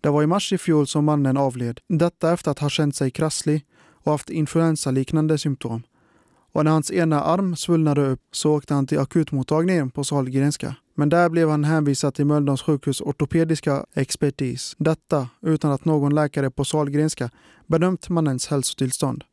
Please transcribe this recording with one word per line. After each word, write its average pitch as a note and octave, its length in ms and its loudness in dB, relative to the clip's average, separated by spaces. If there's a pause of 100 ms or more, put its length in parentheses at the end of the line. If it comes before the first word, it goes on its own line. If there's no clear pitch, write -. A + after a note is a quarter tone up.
Det D3+ 80 0
var D3 140 2
i D3+ 40 2
mars G3 260 0
i F3+ 40 0
fjol D3+ 300 2
som D3+ 180 0
mannen C#3+ 320 2
avled. B2 420 -2 (100)
Detta E3+ 440 0
efter D#3+ 180 -2
att - 80 -4
ha D3 100 -2
känt D3 260 0
sig C3 160 -2
krasslig D3+ 540 -2 (380)
och D#3 80 0
haft - 180 -2
influensaliknande D#3 1080 0
symptom. A#2+ 460 -4 (680)
Och D#3 120 2
när D#3 60 4
hans D#3 200 2
ena D#3+ 300 2
arm F3+ 340 0
svullnade D3+ 520 2
upp C3 140 -2 (100)
så D3+ 220 0
åkte D3 200 -2
han C#3 140 0
till D3+ 120 0
akutmottagningen D3+ 920 0
på C#3+ 120 -6
Sahlgrenska. C#3 720 -2 (220)
Men D3 120 2
där E3+ 200 4
blev E3 200 2
han D3 140 2
hänvisad D3 500 0
till C#3+ 120 0
Mölndals C#3+ 360 2
sjukhus C#3+ 400 -2
ortopediska D#3 920 -2
expertis. C3+ 840 -4
Detta D3+ 520 -2 (120)
utan D#3 300 0
att C3+ 140 -4
någon D3 300 2
läkare C#3+ 360 0
på C#3 140 -4
Sahlgrenska D3 640 -2 (380)
bedömt E3+ 420 0
mannens D#3 380 0
hälsotillstånd. C3+ 840 -2